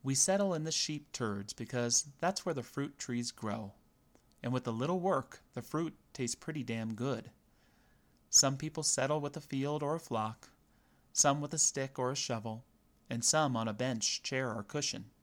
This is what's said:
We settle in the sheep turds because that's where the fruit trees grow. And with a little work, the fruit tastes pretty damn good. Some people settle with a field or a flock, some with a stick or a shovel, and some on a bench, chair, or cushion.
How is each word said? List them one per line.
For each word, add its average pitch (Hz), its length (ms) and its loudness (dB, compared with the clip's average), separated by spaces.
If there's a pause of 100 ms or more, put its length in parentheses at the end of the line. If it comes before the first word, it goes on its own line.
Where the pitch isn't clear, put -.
We 135 120 0
settle 196 380 4
in 156 100 -2
the 156 80 -2
sheep 151 400 -2
turds 101 440 -4
because 120 520 0 (120)
that's 185 260 0
where 170 100 0
the 127 80 -4
fruit - 340 -6
trees 120 340 -4
grow. 104 420 -6 (680)
And 123 100 -2
with 123 160 0
a 120 40 0
little 139 280 0
work, 175 420 0 (120)
the 123 80 -6
fruit 156 320 -4 (200)
tastes 127 220 -2
pretty 156 280 -6
damn 113 320 -4
good. 120 340 -4 (1000)
Some 135 280 6
people 156 260 -6
settle 143 360 2
with 143 180 -4
a 151 40 -8
field 143 420 -2
or 147 120 0
a 165 40 -6
flock, 110 500 -4 (640)
some 147 280 4
with 143 120 -6
a 160 60 -2
stick - 400 0
or 127 120 2
a 139 40 -4
shovel, 113 500 -4 (440)
and 117 140 -2
some 147 340 4
on 113 100 0
a 107 60 -2
bench, 120 500 0
chair, 131 280 -2
or 107 120 -4
cushion. 143 420 -4 (180)